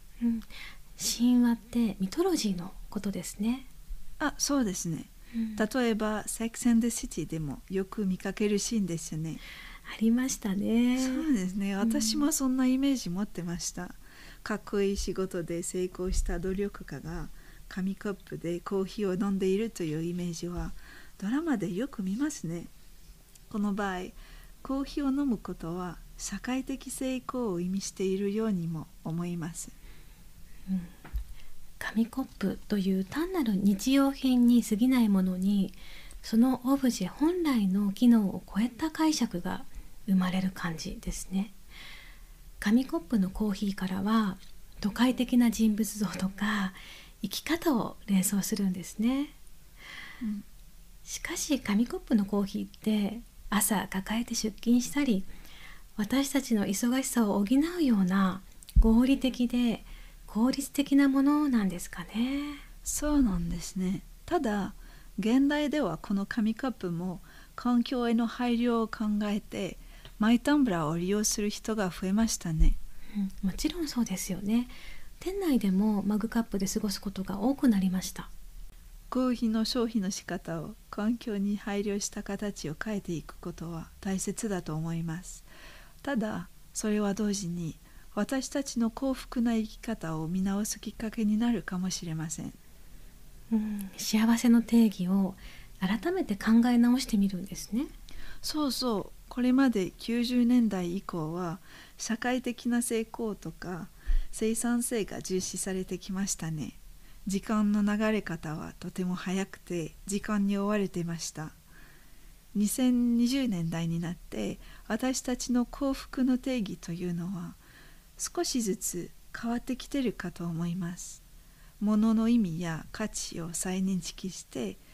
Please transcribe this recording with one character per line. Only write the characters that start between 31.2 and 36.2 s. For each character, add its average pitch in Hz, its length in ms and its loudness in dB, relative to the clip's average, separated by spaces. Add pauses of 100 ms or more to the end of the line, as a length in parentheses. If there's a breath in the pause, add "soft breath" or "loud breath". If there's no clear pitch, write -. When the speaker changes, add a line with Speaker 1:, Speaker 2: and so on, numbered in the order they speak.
Speaker 1:
紙 226 280 0
コ 262 160 -6
ッ - 20 -2 (140)
プ - 200 -2 (100)
と 208 80 0
い 190 240 2
う 190 40 0
単 339 280 -2
な 349 100 2
る 220 140 2
日 202 380 4
用 277 180 6
品 254 340 4
に 240 160 8
過 220 140 0
ぎ 247 120 4
な 262 120 6
い 220 80 6
も 190 140 6
の 185 160 0
に、 196 340 2 (500 loud breath)